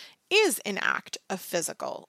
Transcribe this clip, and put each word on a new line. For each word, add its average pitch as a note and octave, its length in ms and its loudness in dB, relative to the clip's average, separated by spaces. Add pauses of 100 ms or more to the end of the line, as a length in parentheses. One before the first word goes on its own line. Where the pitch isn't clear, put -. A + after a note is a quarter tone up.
(300)
is F#4+ 300 4
an G3+ 180 -4
act - 400 -2 (100)
of F#3+ 120 -4
physical - 680 -4